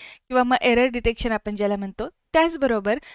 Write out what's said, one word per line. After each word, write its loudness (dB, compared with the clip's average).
किंवा 2
मग 2
एरर 4
डिटेक्शन -2
आपण -4
ज्याला 0
म्हणतो, -8
त्याचबरोबर 0